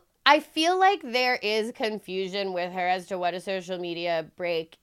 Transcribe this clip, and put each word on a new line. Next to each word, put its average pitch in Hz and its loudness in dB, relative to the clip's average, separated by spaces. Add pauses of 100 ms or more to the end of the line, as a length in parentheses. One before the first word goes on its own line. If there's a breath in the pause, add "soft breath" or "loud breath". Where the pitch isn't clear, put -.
(240)
I 294 6
feel 330 0
like 381 4
there 247 0
is 214 0
confusion 196 -4
with 175 -4
her 180 -2
as 180 0
to 190 -6
what 175 -2
a 185 -6
social 185 -6
media 170 -2
break 170 -4